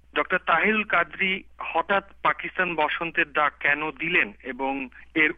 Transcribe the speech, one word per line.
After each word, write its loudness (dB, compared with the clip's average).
ডক্টর 0
তাহিরুল 2
কাদরি 0
হঠাৎ 0
পাকিস্তান -2
বসন্তের -2
ডাক 2
কেন 0
দিলেন 0
এবং -4
এর 4